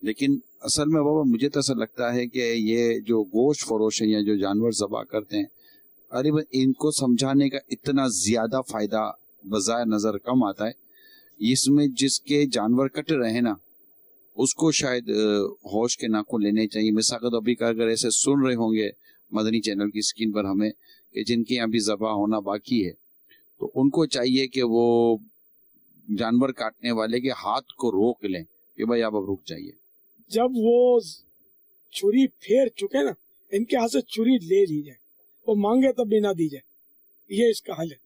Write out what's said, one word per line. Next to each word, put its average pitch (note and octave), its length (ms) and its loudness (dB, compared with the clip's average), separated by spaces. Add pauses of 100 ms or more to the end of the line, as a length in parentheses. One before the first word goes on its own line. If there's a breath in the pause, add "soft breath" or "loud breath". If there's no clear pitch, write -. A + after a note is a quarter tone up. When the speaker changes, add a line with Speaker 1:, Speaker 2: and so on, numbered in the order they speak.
Speaker 1:
लेकिन C3+ 380 0 (240)
असल D3 220 -2
में D#3 160 2
बाबा, D3+ 220 2
मुझे A#2+ 240 2
तो D3 100 -2
ऐसा C3+ 140 0
लगता A#2 380 -4
है B2 160 -2
कि B2 120 -6
ये A#2 640 0
जो A2 240 0
गोश्त C3 420 0
फरोश A2 340 0
हैं A2 60 2
या G#2+ 160 2
जो G#2 140 2
जानवर G#2 360 0
ज़बह A2 380 -4
करते - 260 -6
हैं, G#2 100 -2 (640 soft breath)
करीबन D3+ 320 0 (120)
इनको C3 380 2
समझाने C3+ 560 2
का C3+ 100 -6 (120)
इतना C3+ 440 -2
ज़्यादा A2 480 0
फ़ायदा G#2+ 380 -4 (420)
बज़ाहिर A2 440 -2
नज़र G#2+ 380 0
कम B2+ 200 2
आता G2+ 200 -4
है। A2+ 80 -4 (640 soft breath)
इसमें C3+ 540 2
जिसके C#3+ 540 0
जानवर A#2+ 420 0
कट D3+ 220 -6
रहे B2 200 0
हैं A#2+ 100 -2
ना, A2+ 140 0 (840)
उसको D3+ 360 0
शायद, B2 360 -2
अ, G#2 600 0
होश A2 260 0
के B2 140 -6
नाखून G#2+ 340 -2
लेने G#2+ 240 2
चाहिए। G#2+ 260 0
मिसाल A2 260 0
के A#2+ 120 -4
तौर A#2 120 -2
पर A#2 220 0
अगर A#2 240 0
ऐसे A2+ 240 -2
सुन C#3 320 2
रहे B2+ 100 0
होंगे A2 360 0 (400 soft breath)
मदनी A2 300 0
चैनल G#2 280 -2
की G#2+ 140 -6
स्क्रीन A2 280 -2
पर G#2 140 -2
हमें G2+ 260 0
कि - 520 -12
जिनके A#2 320 -2
यहाँ A#2 140 -2
भी A2+ 120 0
ज़बह G#2+ 300 -2
होना G#2 300 -2
बाकी G#2 400 -2
है, F2+ 100 -2
तो - 720 -16 (100)
उनको C#3 320 2
चाहिए C3 420 0
कि C3 200 -2
वो A#2 160 4 (1200)
जानवर A#2 460 0
काटने A#2+ 400 -6
वाले A2+ 260 -2
के C3 200 -2
हाथ - 380 -6
को B2 140 0
रोक G#2 340 0
लें F2+ 180 -6
कि - 420 -10
भाई A#2 160 0
आप A2 140 -2
अब G2+ 120 -4
रुक G2 200 -6
जाइए। - 260 -14 (580)
Speaker 2:
जब B3 260 0
वो A#3+ 440 4 (920)
छुरी A#3 320 4 (180)
फेर B3 340 2
चुके B3+ 260 -2
ना, C4+ 100 -2 (380)
इनके A3 260 -2
हाथ A#3 120 0
से C4 140 0
छुरी A#3+ 400 2
ले F#3 220 2
ली D3+ 180 -4
जाए, C#3+ 140 -18 (500)
वो A3 100 2
मांगे B3 360 4
तब A#3+ 140 -2
भी G#3+ 120 4
ना G#3 140 0
दी E3 160 -2
जाए, C#3 120 -14 (680)
ये A3+ 200 2
इसका G3+ 260 -6
हल E3 140 -6
है। - 160 -18